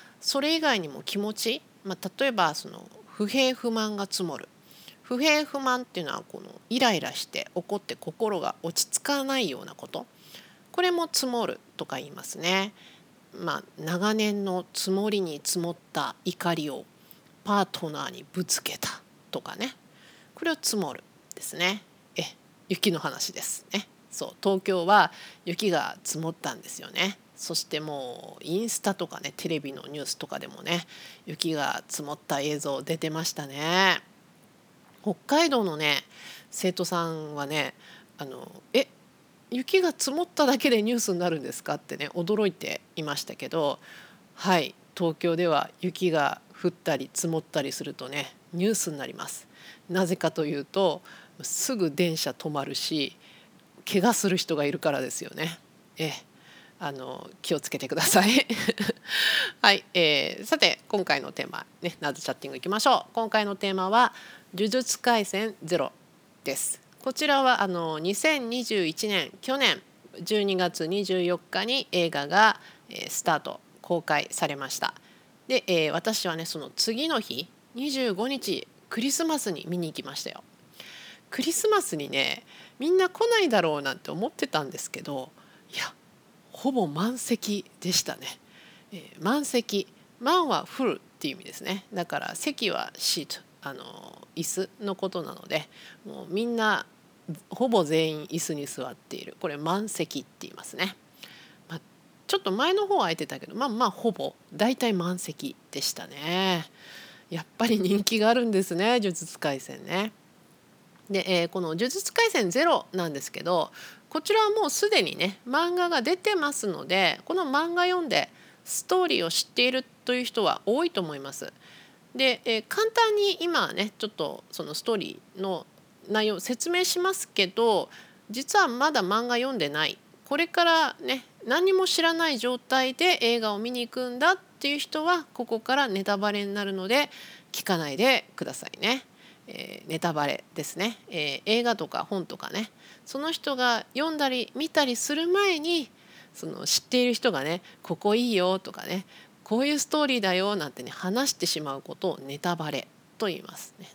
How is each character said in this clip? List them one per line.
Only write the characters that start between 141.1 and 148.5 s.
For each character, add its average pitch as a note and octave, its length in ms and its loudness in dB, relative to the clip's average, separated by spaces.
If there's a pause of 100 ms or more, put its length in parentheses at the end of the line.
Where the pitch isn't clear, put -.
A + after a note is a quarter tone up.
ー、 - 60 -20
映 A3+ 180 4
画 A#3 120 2
と F#3 140 -6
か - 200 -4
本 F#3+ 160 -4
と - 120 -12
か - 120 -10
ね、 G#3+ 220 -4 (340)
そ - 140 -8
の D#4+ 140 -4
人 C#4+ 240 -4
が A#3+ 360 2
読 D4+ 160 0
ん D#4 80 -4
だ C#4 120 2
り B3+ 260 -4
見 D4+ 140 -2
た D4 160 4
り B3 100 0
す - 180 -2
る E4 140 -2
前 F#4 320 4
に、 D#4+ 320 -2 (420)
そ - 140 -12
の - 180 -8
知 - 120 2
っ - 60 -4
て B3 200 4
い B3 40 4
る B3 60 4
人 A3 200 2
が C3+ 100 0
ね、 E3 180 0 (220)
「こ E3 140 -4
こ G#3 180 2
い A#3+ 160 2
い G#3+ 40 4
よ」 F#3 280 4